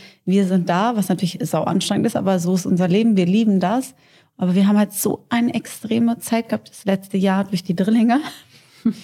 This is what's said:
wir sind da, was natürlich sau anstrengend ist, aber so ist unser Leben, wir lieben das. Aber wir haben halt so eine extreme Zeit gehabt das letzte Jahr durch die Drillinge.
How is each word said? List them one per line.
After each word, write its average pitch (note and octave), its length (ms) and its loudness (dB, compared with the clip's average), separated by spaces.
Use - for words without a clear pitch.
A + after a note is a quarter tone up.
wir G3 200 2
sind F#3 220 0
da, G#3 300 0
was G3 100 -2
natürlich F3+ 360 -2
sau D#3 200 -2
anstrengend - 440 -2
ist, G#3+ 100 -2
aber F#3+ 220 0
so F3 160 0
ist F3+ 100 -4
unser F3+ 240 0
Leben, A3 260 2
wir F#3 100 2
lieben G3+ 360 2
das. A3+ 340 -2
Aber F3+ 160 0
wir G3 140 4
haben G#3 100 4
halt G3+ 140 2
so - 380 -4
eine A#3+ 240 0
extreme A#3 680 -2
Zeit A3+ 300 -2
gehabt - 200 -6
das - 140 -20
letzte G3 320 -2
Jahr G3 300 2
durch F#3+ 180 -4
die F#3 100 -4
Drillinge. A3+ 460 2